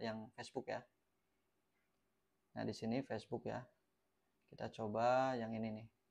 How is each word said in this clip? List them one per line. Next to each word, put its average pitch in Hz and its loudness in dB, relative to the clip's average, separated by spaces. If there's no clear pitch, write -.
yang 110 -2
Facebook 120 -6
ya. 113 -2
Nah, 110 -2
di 110 -2
sini 117 0
Facebook - -4
ya. 113 -4
Kita - -6
coba 123 4
yang 113 0
ini 113 0
nih, 110 -6